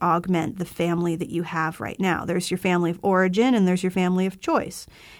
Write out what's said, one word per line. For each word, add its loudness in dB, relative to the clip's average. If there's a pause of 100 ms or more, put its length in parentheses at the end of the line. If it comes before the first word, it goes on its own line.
augment 0
the -4
family -2
that -6
you -4
have -4
right -8
now. 0
There's -2
your -2
family 2
of -6
origin 4
and 4
there's 2
your 0
family 2
of -6
choice. -2 (340)